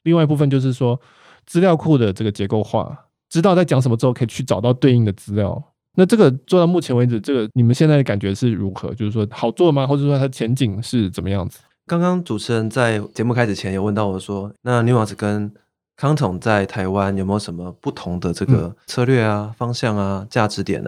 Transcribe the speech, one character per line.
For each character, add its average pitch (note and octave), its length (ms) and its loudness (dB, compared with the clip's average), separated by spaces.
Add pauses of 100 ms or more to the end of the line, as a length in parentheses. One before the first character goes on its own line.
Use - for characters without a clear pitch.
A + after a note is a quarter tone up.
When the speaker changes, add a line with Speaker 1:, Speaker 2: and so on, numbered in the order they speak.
Speaker 1:
另 E3 120 4
外 E3 60 4
一 D3+ 40 4
部 D3 100 0
分 D3 120 2
就 C3+ 120 2
是 C3 120 0
说 B2 260 0 (460)
资 - 160 -2
料 F3+ 160 4
库 D#3 220 2
的 G#2+ 140 2
这 G#2 120 -4
个 G#2+ 60 0
结 G2+ 160 -4
构 G#2+ 160 0
化， - 440 -6 (220)
知 E3 140 0
道 F3+ 140 4
在 F3+ 80 4
讲 C3+ 180 2
什 B2+ 80 2
么 A2+ 60 2
之 A2+ 100 0
后 B2+ 60 2
可 B2 120 -4
以 - 40 -2
去 - 140 -8
找 G2 180 -2
到 A#2+ 120 2
对 C3 220 4
应 A#2+ 100 4
的 G#2 80 0
资 G2+ 220 -8
料。 G2 260 -2 (360)
那 F#3 100 6
这 A#3 100 2
个 F#3+ 140 6 (160)
做 F3+ 140 4
到 F3 40 4
目 F3 160 2
前 C3 160 -2
为 A#2+ 80 4
止， A#2+ 160 0
这 C#3 140 -2
个 A2 200 -2
你 B2 100 4
们 A#2 100 4
现 D#3 140 2
在 D3+ 80 6
的 C#3 80 4
感 G#2+ 140 -2
觉 G2 140 -2
是 A#2+ 200 0
如 F#2+ 200 -4
何？ E2+ 220 -10
就 A2 100 -6
是 G#2 60 -2
说 G#2+ 220 -2
好 A#2 180 -2
做 E3+ 220 4
吗？ C#3 120 2
或 C#3 120 0
者 C#3+ 80 0
说 C#3+ 120 2
它 C3+ 120 0
前 B2+ 260 -2
景 G#2+ 260 -2
是 A2+ 300 -2
怎 - 100 -10
么 F2 80 -6
样 G2 200 -2
子？ - 100 -20 (280)
Speaker 2:
刚 E3+ 120 -2
刚 F3+ 240 0
主 A2+ 160 -4
持 A#2+ 160 -4
人 A2+ 160 -2
在 A2+ 300 0 (120)
节 A2 120 -4
目 A#2+ 100 0
开 A#2+ 100 2
始 G#2 80 -2
前 F#2+ 200 -6
有 F#2+ 100 -2
问 G#2 100 0
到 G#2+ 140 0
我 F#2+ 100 -4
说： G2 360 -8 (100)
“那 B2 220 0
Nuance A2 320 0
跟？” G#2 360 -4 (440)
康 D3 200 0
统 F#2 240 -2
在 G#2+ 240 0
台 G2 240 -6
湾 G2 260 0
有 F#2+ 100 -2
没 G2 100 -2
有 G#2+ 40 0
什 G#2 140 -10
么 F2 200 -12
不 - 180 -10
同 F2+ 280 -6
的 F2 140 -4
这 F#2+ 140 -6
个 G2 280 2 (120)
策 - 180 -4
略 B2+ 180 2
啊、 G#2 280 -2
Speaker 1:
嗯。 - 20 -14
Speaker 2:
方 A#2+ 220 -6
向 A#2 240 -2
啊、 G2 320 -4
价 G#2+ 180 0
值 G#2 160 -6
点 E2+ 240 -4